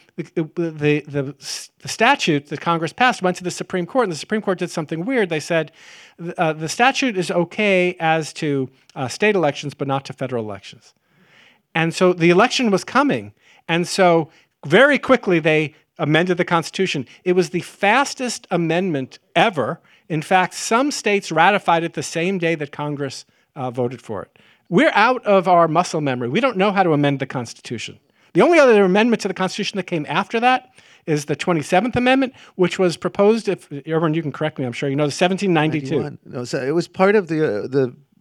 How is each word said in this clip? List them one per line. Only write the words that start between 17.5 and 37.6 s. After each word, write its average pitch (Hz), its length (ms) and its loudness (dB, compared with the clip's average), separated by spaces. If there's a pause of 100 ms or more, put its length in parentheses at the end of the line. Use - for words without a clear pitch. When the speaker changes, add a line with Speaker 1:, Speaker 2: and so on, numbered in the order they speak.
Speaker 1:
fastest 240 880 -2
amendment 170 680 -2 (180)
ever. 170 440 0 (280)
In 160 140 -4
fact, 185 320 2
some 262 380 0
states 202 400 -4
ratified 170 520 2
it 165 100 -6
the 151 100 -6
same 175 340 -4
day 165 180 -2
that 147 160 -8
Congress, 143 540 -8 (300)
uh, 127 160 -8
voted 120 300 -4
for 101 220 -10
it. - 140 -20 (320)
We're 247 240 2
out 233 320 2
of 196 220 2
our 170 200 6
muscle 160 340 0
memory. 127 280 -2
We 170 120 0
don't 254 160 0
know 202 140 2
how 190 120 2
to 165 100 4
amend 143 260 2
the 135 60 -4
Constitution. - 760 -10 (340)
The 165 80 4
only 330 180 6
other 226 260 6
amendment 208 380 2
to 214 40 -4
the 185 60 -6
Constitution 185 420 -4
that 185 80 -4
came 160 240 -6
after 196 320 -2
that 254 340 0 (320)
is 151 200 -2
the 147 100 -4
twenty-seventh 180 600 0
Amendment, 254 360 2 (220)
which 180 240 0
was 175 160 2
proposed, 208 540 0
if, 175 200 -6 (160)
Erwin, 160 280 0
you 165 80 -2
can 151 100 -6
correct 151 260 -6
me, 143 60 -4
I'm 123 80 -4
sure 143 160 -6
you 139 80 -2
know, 151 100 0
the 147 60 -2
seventeen 185 420 0
ninety-two. 156 460 0
Speaker 2:
Ninety-one. 143 240 -6
No, 123 220 -12
so 127 180 -6
it 135 80 -2
was 165 160 -2
part 196 300 2
of 185 100 0
the, 156 180 0
uh, 104 220 -2